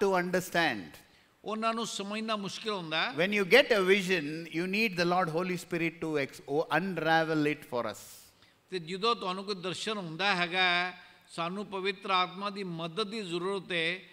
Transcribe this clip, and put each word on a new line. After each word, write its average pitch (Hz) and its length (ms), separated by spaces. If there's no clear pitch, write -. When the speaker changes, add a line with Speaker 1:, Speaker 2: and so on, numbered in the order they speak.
Speaker 1:
to 190 200
understand। 170 760
Speaker 2:
ਉਹਨਾਂ 220 280
ਨੂੰ 226 140
ਸਮਝਣਾ 214 480
ਮੁਸ਼ਕਿਲ 208 380
ਹੁੰਦਾ 165 280
ਹੈ। 220 160
Speaker 1:
When 190 160
you 208 120
get 254 320
a 196 60
vision, 185 440
you 175 100
need 196 320
the 175 60
Lord 175 280
Holy 180 240
Spirit 165 460
to 160 80
ex-, - 200
oh, 156 140
unravel 160 760
it 147 200
for 113 180
us। - 80
Speaker 2:
ਤੇ 185 100
ਜਦੋਂ 190 360
ਤੁਹਾਨੂੰ 196 280
ਕੋਈ 202 120
ਦਰਸ਼ਨ 185 420
ਹੁੰਦਾ 185 380
ਹੈਗਾ 175 260
ਹੈ, 180 360
ਸਾਨੂੰ 180 360
ਪਵਿੱਤਰ 196 460
ਆਤਮਾ 185 380
ਦੀ 202 140
ਮਦਦ 170 460
ਦੀ 220 120
ਜ਼ਰੂਰਤ 180 500
ਹੈ 170 280